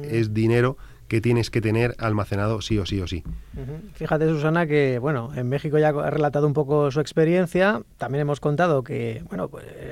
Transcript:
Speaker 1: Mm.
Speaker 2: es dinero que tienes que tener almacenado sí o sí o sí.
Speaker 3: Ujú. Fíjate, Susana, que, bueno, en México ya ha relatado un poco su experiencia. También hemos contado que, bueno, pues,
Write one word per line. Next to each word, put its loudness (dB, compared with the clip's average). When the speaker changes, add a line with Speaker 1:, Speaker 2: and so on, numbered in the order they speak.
Speaker 1:
Mm. -6
Speaker 2:
es 0
dinero 2
que 0
tienes 2
que -2
tener 0
almacenado -2
sí -2
o -2
sí -2
o -4
sí. -6
Speaker 3:
Ujú. -10
Fíjate, 0
Susana, 2
que, 2
bueno, -2
en -4
México 0
ya 6
ha 0
relatado 2
un 4
poco 2
su 0
experiencia. 2
También -2
hemos -2
contado 2
que, -6
bueno, -6
pues, -16